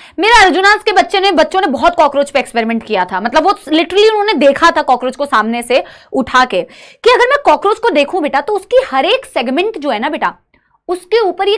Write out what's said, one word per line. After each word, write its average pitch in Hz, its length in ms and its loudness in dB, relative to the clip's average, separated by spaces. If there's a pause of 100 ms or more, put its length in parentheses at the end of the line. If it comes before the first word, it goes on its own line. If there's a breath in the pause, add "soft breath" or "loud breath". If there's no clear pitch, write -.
(180 loud breath)
मेरे 427 240 4
अर्जुनास 392 400 2
के 427 100 -2
बच्चे 370 280 2
ने, 392 120 2
बच्चों 311 280 0
ने 370 80 0
बहुत 277 280 0
कॉकरोच 285 340 0
पे 269 100 -2
एक्सपेरिमेंट 226 460 -4
किया 185 180 -2
था, 185 160 -6
मतलब 269 240 0
वो 392 80 2
literally 349 580 0
उन्होंने 415 260 0
देखा 277 340 2
था 311 120 -2
कॉकरोच 254 340 -2
को 285 100 -6
सामने 233 360 -2
से 247 200 0 (300 loud breath)
उठा 254 320 0
के, 190 180 -4
कि - 480 -4
अगर 494 200 2
मैं 571 160 2
कॉकरोच 381 320 2
को 466 140 -2
देखूं 294 300 0
बेटा 277 180 -2
तो 427 160 -4
उसकी 494 300 0
हर 269 200 -2
एक 466 200 0
सेगमेंट 320 520 -4
जो 285 120 -6
है 214 80 -4
ना 262 100 -4
बेटा, 220 240 -4 (560)
उसके 370 320 -2
ऊपर 381 280 -2
ये 415 100 0